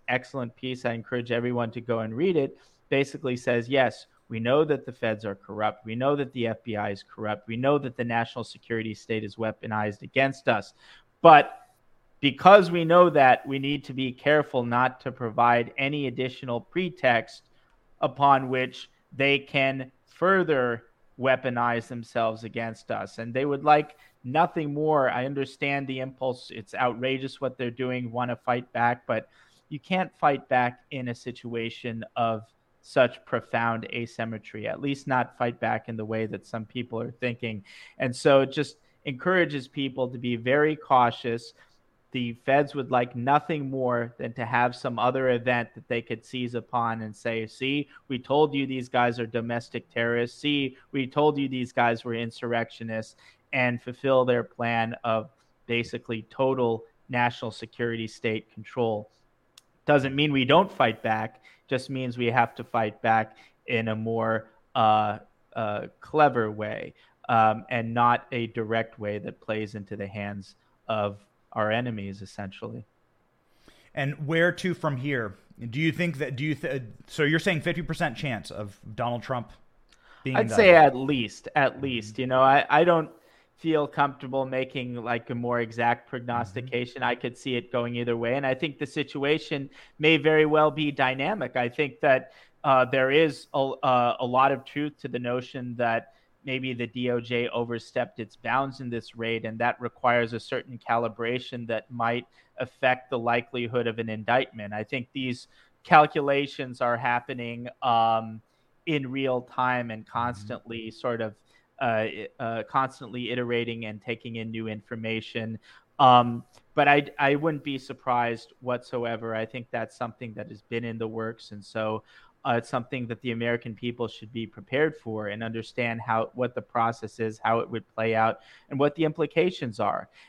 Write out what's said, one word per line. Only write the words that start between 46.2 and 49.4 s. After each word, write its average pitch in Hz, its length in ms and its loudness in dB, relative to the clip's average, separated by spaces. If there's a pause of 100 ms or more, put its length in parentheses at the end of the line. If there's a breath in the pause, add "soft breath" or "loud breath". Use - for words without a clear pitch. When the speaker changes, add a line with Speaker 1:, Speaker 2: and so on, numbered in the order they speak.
Speaker 1:
seize 123 300 -8
upon 117 480 -4
and 110 140 -10
say, 113 320 -4
"See, 139 400 -4 (200 loud breath)
we 127 120 -6
told 143 340 2
you 139 140 -2
these 131 220 -8
guys 123 300 2
are 117 60 -2
domestic 117 640 -6